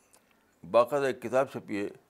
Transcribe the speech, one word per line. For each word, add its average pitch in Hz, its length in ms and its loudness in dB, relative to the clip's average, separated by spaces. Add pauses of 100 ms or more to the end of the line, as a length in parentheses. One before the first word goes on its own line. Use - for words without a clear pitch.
(720)
باقاعدہ 120 340 4
ایک 127 160 -2
کتاب 127 300 0
چھپی 104 320 -6
ہے، 98 60 -6 (200)